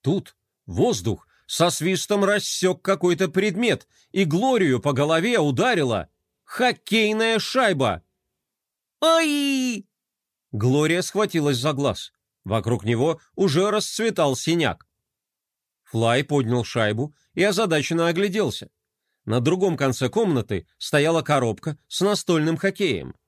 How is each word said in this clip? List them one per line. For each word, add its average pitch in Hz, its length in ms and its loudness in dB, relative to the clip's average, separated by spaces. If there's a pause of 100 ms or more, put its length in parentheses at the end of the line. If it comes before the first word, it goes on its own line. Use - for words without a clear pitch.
Тут - 340 -2 (300)
воздух 107 600 -2 (200)
со - 240 0
свистом 190 540 -2
рассёк 190 580 0
какой-то 180 460 0
предмет, 196 580 -2 (260)
и 190 120 2
Глорию 175 560 2
по 143 120 -2
голове 160 460 0
ударила 147 720 0 (360)
хоккейная 220 920 0
шайба. 156 640 0 (1000)
Ай! 285 840 0 (680)
Глория 147 500 2
схватилась 165 560 0
за 135 140 -2
глаз. 131 400 -2 (320)
Вокруг 110 400 -2
него 120 360 0 (140)
уже 185 360 2
расцветал 202 680 0
синяк. 160 500 -2 (1000)
Флай 117 400 0
поднял 123 400 0
шайбу 113 500 -2 (200)
и - 80 -2
озадаченно 170 640 0
огляделся. 175 640 -2 (540)
На 117 160 0
другом 170 360 2
конце 131 320 0
комнаты 135 580 0 (120)
стояла 156 440 0
коробка 143 560 -2 (100)
с - 140 -8
настольным 165 540 2
хоккеем. 156 580 -2 (140)